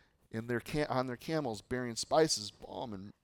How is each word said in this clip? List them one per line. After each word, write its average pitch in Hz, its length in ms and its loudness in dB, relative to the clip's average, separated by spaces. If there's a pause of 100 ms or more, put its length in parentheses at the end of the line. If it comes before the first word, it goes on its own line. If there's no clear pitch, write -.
(320)
in 113 140 -6
their 120 140 0
ca-, 151 280 0
on 127 180 2
their 123 100 -6
camels, 139 440 -2
bearing 123 360 -4
spices, 135 540 4
balm, 101 420 -8
and 98 200 -10 (120)